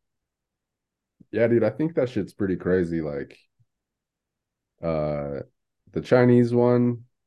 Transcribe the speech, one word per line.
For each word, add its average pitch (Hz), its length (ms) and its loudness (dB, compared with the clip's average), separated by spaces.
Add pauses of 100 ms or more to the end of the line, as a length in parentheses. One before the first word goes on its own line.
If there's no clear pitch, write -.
(1300)
Yeah, 110 160 2
dude, 117 160 4
I 107 60 2
think 160 240 -4
that 131 140 0
shit's 101 240 -6
pretty 92 240 -2
crazy. 87 440 0
Like, 71 360 -8 (1500)
uh, 73 580 -6 (520)
the - 100 -4
Chinese 123 520 4
one 120 500 2 (220)